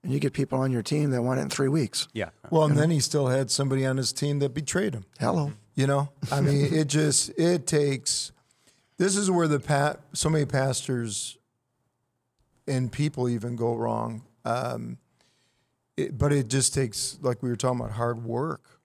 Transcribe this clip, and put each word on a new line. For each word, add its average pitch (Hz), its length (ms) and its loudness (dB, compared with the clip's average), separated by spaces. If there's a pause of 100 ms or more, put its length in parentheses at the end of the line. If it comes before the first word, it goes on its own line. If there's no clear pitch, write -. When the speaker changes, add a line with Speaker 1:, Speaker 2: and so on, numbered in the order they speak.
Speaker 1:
and - 100 -6
you 139 60 0
get 139 140 0
people 135 260 -2
on 131 140 0
your 117 100 0
team 147 280 0
that 127 120 2
want 127 180 0
it - 20 -2
in 139 80 -4
three 139 180 0
weeks. 143 460 0
Speaker 2:
Yeah. 95 160 -4 (200)
Speaker 3:
Well, 160 140 4
and 147 80 4
Speaker 1:
And 147 80 4
Speaker 3:
then 160 100 4
he 156 100 2
still 139 280 0
had 131 220 0
somebody 135 340 0
on 131 140 0
his 127 140 -2
team 143 260 -2
that 135 160 0
betrayed 170 400 -2
him. 101 100 -10 (160)
Speaker 1:
Hello. 147 320 0 (220)
Speaker 3:
You 135 120 2
know, 139 220 2 (240)
I 143 80 2
mean, 143 240 4
Speaker 1:
<laughs> 143 100 0
Speaker 3:
it 156 140 2
just, 151 400 2 (100)
it 175 280 2
takes, - 680 0 (640)
this 190 200 2
is 202 140 2
where 170 180 4
the 143 120 2
pa-, 143 360 0 (180)
so - 160 0
many 151 160 2
pastors 127 920 -2 (1300)
and 127 240 -2
people 143 380 -2
even 120 280 -4
go 117 180 0
wrong. 113 480 -4 (220)
Um, 120 520 -4 (1040)
it, 143 180 -4
but 143 160 2
it 135 160 2
just 131 260 2
takes, 131 480 -4
like 123 200 0
we 127 80 -2
were 117 60 -2
talking 127 240 0
about, 110 120 -6
hard 117 320 -2
work. 123 600 -6